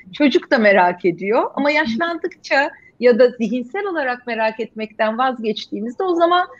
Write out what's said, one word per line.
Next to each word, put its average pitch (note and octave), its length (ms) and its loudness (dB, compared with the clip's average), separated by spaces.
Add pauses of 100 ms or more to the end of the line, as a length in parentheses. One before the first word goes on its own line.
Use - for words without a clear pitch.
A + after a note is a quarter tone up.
(120)
çocuk D4 380 0
da C4+ 80 2
merak F#3+ 460 4
ediyor G3 500 0
ama C#4+ 160 0
yaşlandıkça D#4 1000 -2 (300)
ya A#3 180 4
da B3 120 6
zihinsel B3 560 -6
olarak C4 400 -6
merak A3 340 -4
etmekten A3 580 -6
vazgeçtiğimizde A#3 840 -4
o F#4 120 0
zaman F4 320 2 (140)